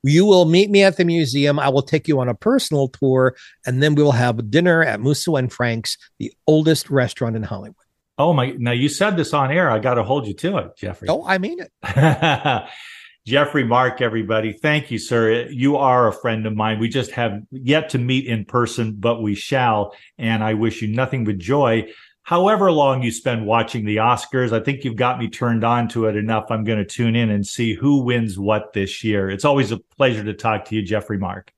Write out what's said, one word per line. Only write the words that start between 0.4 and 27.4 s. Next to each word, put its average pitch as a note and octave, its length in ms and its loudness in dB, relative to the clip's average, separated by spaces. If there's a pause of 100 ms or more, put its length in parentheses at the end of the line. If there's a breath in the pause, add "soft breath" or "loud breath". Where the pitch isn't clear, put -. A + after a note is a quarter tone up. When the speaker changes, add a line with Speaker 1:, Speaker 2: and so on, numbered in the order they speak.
Speaker 1:
meet F#3 240 4
me G3 140 6
at F#3+ 140 4
the F3+ 80 2
museum. C#3+ 520 2
I C#3 120 0
will C3+ 120 2
take C#3+ 260 -2
you C#3+ 120 2
on B2 100 -2
a A2+ 60 -2
personal D3+ 520 0
tour, C3 480 2 (300 loud breath)
and B2+ 160 0
then D3+ 140 4
we D3 80 4
will C#3+ 80 4
have A#2 400 0
dinner E3 320 4
at A2 160 -2
Musso C#3+ 380 0
and B2+ 140 -2
Frank's, A#2 460 -4 (220 soft breath)
the - 120 -8 (140)
oldest D#3 460 2
restaurant A#2+ 440 0
in A2 60 -4
Hollywood. G2+ 320 -10 (460)
Speaker 2:
Oh, D#3+ 120 2
my. C3+ 280 0
Now, A#2+ 140 0
you C3 160 0
said F#3+ 280 0
this D3+ 160 -2
on C#3 180 0
air. E3 200 2
I A2 80 0
gotta A#2+ 240 0
hold B2+ 240 -2
you G2+ 80 -8
to F3+ 220 -4
it, - 200 -8
Jeffrey. - 320 -8
Speaker 1:
Oh, F#3+ 160 -2
I F#3+ 140 0
mean E4+ 220 -6
it. - 100 -18 (120)
Speaker 2:
<laughs> C3+ 840 2 (580 loud breath)
Jeffrey C#3 360 2
Mark, B2 380 0
everybody. A2 520 -2
Thank D3+ 380 -2
you, A2+ 80 -4
sir. A#2 500 0
You C#3 280 0
are B2+ 300 4
a G2+ 60 0
friend A2 320 -4
of G#2+ 100 -4
mine. G#2+ 220 -2
We A2+ 100 -2
just C3 260 -2
have G#2 360 -4
yet C3+ 400 -2
to C3+ 80 -4
meet B2+ 300 -2
in A2 180 -4
person, A2+ 540 -2
but A2+ 240 0
we G#2 100 0
shall. A2 600 0 (240 loud breath)
And A2+ 240 0
I A2 100 0
wish A2 300 -2
you G#2+ 60 -4
nothing B2 360 -2
but G#2 140 -2
joy. A2+ 480 0 (340 loud breath)
However F#3+ 500 2
long C#3 300 2
you A#2 80 -2
spend A2+ 380 -4
watching A2+ 360 0
the G#2 120 -2
Oscars, A#2+ 580 0
I A2 100 -2
think C#3 200 -4
you've A2+ 120 -6
got B2 220 0
me A#2 100 -6
turned A#2 360 -2
on A#2+ 240 0
to A2+ 180 -2
it G#2+ 100 0
enough. A2 360 -2
I'm G#2+ 140 -4
gonna G#2+ 200 0
tune A#2 300 -2
in A#2 160 0
and G2+ 120 0